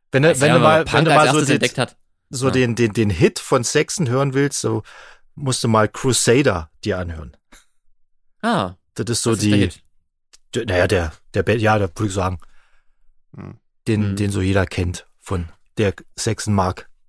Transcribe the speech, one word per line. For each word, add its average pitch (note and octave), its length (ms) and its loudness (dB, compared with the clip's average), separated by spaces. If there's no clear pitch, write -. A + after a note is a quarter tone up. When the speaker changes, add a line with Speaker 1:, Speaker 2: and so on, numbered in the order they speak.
Speaker 1:
Wenn C3+ 100 2
du, D#3 80 6
Speaker 2:
Weiß C#3 100 2
Speaker 1:
wenn C#3+ 80 4
Speaker 2:
ja, B2 60 4
Speaker 1:
du B2+ 60 6
mal, D#3 240 6
Speaker 2:
Punk - 140 -4
Speaker 1:
wenn D3+ 80 4
du D#3+ 40 4
Speaker 2:
als C#3+ 80 6
Speaker 1:
mal D3+ 120 6
so D3+ 80 2
Speaker 2:
erstes D3+ 100 0
Speaker 1:
den, D3 60 2
Speaker 2:
entdeckt - 240 0
hat. - 180 -4
Speaker 1:
so C3 160 -4
Speaker 2:
Ja. C3 60 2
Speaker 1:
den, B2+ 240 2
den, A2+ 160 2
den G#2 180 0
Hit G#2+ 300 0
von B2+ 240 0
Saxon D3 440 -2
hören C3 260 -2
willst, C#3+ 260 -2
so A2+ 220 -4
musst - 300 -6
du B2 40 0
mal G#2+ 200 4
Crusader A#2+ 840 0
dir F#2+ 140 -4
anhören. D#2+ 380 -12
Speaker 2:
Ah. C#3 320 -2
Speaker 1:
Das G#2+ 140 -8
ist A#2 140 -4
so A#2+ 80 0
Speaker 2:
Das A2 80 0
ist G#2+ 80 -2
Speaker 1:
die, G#2 40 4
Speaker 2:
der G#2 80 4
Hit. F#2 220 -2
Speaker 1:
der, A#2+ 120 -6
naja, F2+ 200 2
der, F2 260 -2
der G2 80 0
Band, G#2+ 200 0
ja, G#2+ 160 2
der G2 100 -2
würde G#2+ 200 -6
ich F#2 40 -10
sagen. F#2 260 -4
Speaker 3:
Hm. G2 220 -18
Speaker 1:
Den, G#2+ 220 0
Speaker 2:
Hm. G2 60 -4
Speaker 1:
den G#2 140 -2
so G2+ 100 -4
jeder F#2+ 260 0
kennt F2+ 400 -6
von F2 300 -8
der G2+ 160 0
Saxon G#2+ 380 -4
Mark. F#2+ 340 -2